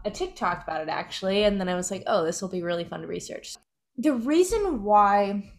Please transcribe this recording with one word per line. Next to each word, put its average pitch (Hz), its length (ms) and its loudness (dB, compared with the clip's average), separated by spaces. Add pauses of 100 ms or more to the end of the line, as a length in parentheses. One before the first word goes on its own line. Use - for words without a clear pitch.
a 208 60 -4
TikTok 208 520 -4
about 156 180 -6
it, 156 80 -6
actually, 190 540 -2
and 202 160 4
then 185 100 -2
I 180 60 0
was 180 160 -4
like, 190 160 -6
"Oh, 165 160 2
this 165 180 -2
will 190 80 -4
be 185 140 -4
really 170 200 -2
fun 165 180 -10
to 160 60 -12
research." - 480 -10 (420)
The 277 160 2
reason 330 720 2
why 202 760 4